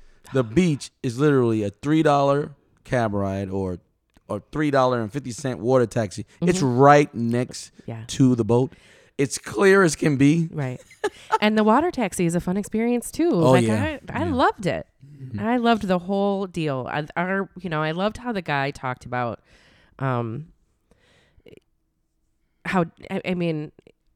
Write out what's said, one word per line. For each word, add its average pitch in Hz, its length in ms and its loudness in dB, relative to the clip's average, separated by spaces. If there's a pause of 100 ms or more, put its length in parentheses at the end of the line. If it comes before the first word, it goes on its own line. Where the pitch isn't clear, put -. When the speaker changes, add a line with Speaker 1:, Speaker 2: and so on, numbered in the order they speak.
(340)
Speaker 1:
The 131 100 2
Speaker 2:
<gasps> 110 120 -8
Speaker 1:
beach 165 340 2 (140)
is 123 160 -6
literally 127 440 4
a 101 60 -4
three 151 320 0
dollar 143 540 0 (280)
cab 117 300 -2
ride 98 380 -4
or, 92 260 -4 (500)
or 104 140 -8 (100)
three 147 200 -2
dollar 127 300 2
and 107 120 -6
fifty 131 180 -10
cent 123 280 -6
water 123 260 4
taxi. 104 400 -6 (160)
It's 175 180 0
Speaker 2:
Mm-hmm. 127 180 2
Speaker 1:
right 147 360 8
next 117 580 -4 (140)
Speaker 2:
Yeah. 113 220 -12
Speaker 1:
to 127 260 4
the 117 120 0
boat. 120 280 2 (440)
It's 139 200 -2
clear 196 460 4
as 156 140 2
can 156 180 2
be. 151 340 4
Speaker 2:
Right. 131 360 -8
<laughs> - 560 -4
And 214 160 2
the 214 80 4
water 277 260 4
taxi 190 340 -2
is 165 100 0
a 175 40 0
fun 180 160 -4
experience, 226 560 -2
too. 339 220 0
Speaker 1:
Oh, 165 180 4
Speaker 2:
Like, 123 140 6
Speaker 1:
yeah. 110 320 -2 (160)
Speaker 2:
I, 247 80 -6
I 330 40 -2
Speaker 1:
Yeah. 339 80 -2
Speaker 2:
loved 254 320 0
it. 104 220 -4 (340)
Speaker 1:
Mm-hmm. 131 200 -10
Speaker 2:
I 233 160 0
loved 233 320 2
the 180 100 2
whole 196 480 -2
deal. 151 420 -4
I, 151 160 -4 (120)
our, 185 320 -2 (100)
you 180 100 -10
know, 156 140 -2
I 156 80 -2
loved 196 260 -4
how 240 140 -8
the 196 100 -4
guy 143 300 -2
talked 127 340 -10
about, 123 360 -6 (580)
um, 127 480 -4 (2250)
how, 170 200 0 (260)
I, 190 140 -6
I 185 80 -4
mean, 165 380 -4 (440)